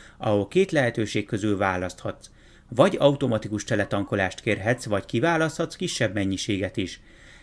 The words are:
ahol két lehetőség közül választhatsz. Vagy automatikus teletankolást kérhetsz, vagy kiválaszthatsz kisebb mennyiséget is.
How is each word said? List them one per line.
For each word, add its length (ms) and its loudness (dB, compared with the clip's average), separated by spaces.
ahol 300 2
két 240 2
lehetőség 540 0
közül 320 0
választhatsz. 720 -2
Vagy 300 4
automatikus 640 2
teletankolást 760 -2
kérhetsz, 440 0
vagy 200 -2
kiválaszthatsz 680 0
kisebb 380 -2
mennyiséget 640 -2
is. 240 -4